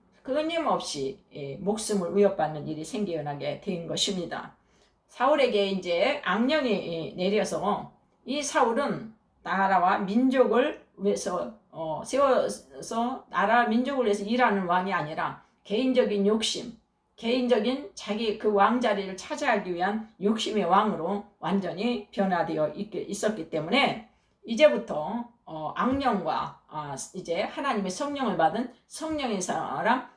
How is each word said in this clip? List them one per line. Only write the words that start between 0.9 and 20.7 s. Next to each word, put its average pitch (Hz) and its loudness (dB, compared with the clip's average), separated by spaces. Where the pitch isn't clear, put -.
예, 139 -10
목숨을 196 -2
위협받는 156 2
일이 156 -6
생겨나게 147 -4
된 170 -6
것입니다. 165 -4
사울에게 233 2
이제 185 0
악령이, 254 2
예, 165 -4
내려서 185 0
이 285 -4
사울은 233 0
나라와 190 2
민족을 247 2
위해서, 196 -2
어, 160 -8
세워서 247 0
나라 226 4
민족을 254 0
위해서 202 2
일하는 214 2
왕이 185 0
아니라 156 -4
개인적인 214 2
욕심, - 0
개인적인 247 0
자기 214 -4
그 220 0
왕자리를 202 2
차지하기 233 -2
위한 202 -2
욕심의 214 0
왕으로 190 2